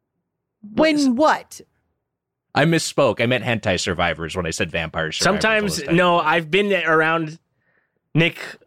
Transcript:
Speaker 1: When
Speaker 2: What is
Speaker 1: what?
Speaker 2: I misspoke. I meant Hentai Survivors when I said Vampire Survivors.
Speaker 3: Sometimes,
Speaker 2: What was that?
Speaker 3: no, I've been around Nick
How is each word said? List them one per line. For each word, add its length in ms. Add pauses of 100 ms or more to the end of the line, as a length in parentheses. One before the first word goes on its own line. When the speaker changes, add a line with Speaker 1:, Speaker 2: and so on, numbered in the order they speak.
(600)
Speaker 1:
When 340
Speaker 2:
What 60
is 80
Speaker 1:
what? 520 (960)
Speaker 2:
I 100
misspoke. 540
I 60
meant 180
Hentai 360
Survivors 580
when 80
I 60
said 200
Vampire 400
Survivors. 320
Speaker 3:
Sometimes, 200
Speaker 2:
What 160
was 80
that? 80
Speaker 3:
no, 240
I've 300
been 220 (140)
around 520 (760)
Nick 240 (280)